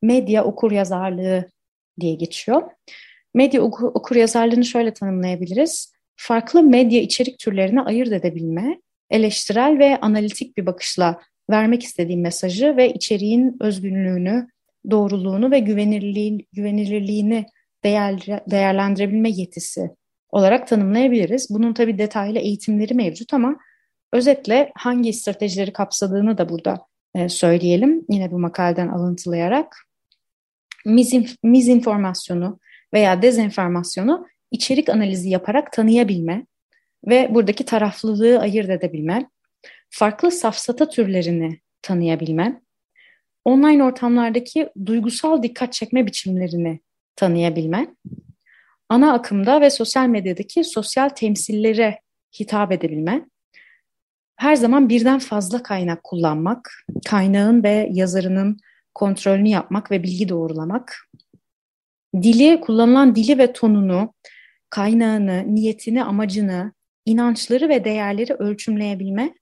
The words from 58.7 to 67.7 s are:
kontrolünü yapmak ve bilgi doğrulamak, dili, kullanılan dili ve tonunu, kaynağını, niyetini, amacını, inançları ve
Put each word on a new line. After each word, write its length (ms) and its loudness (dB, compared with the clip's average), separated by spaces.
kontrolünü 540 0
yapmak 420 -2
ve 120 -2
bilgi 260 -4
doğrulamak, 640 -6
dili, 400 6
kullanılan 540 4
dili 220 2
ve 160 4
tonunu, 600 0
kaynağını, 840 0
niyetini, 480 -2
amacını, 680 -4
inançları 640 0
ve 140 2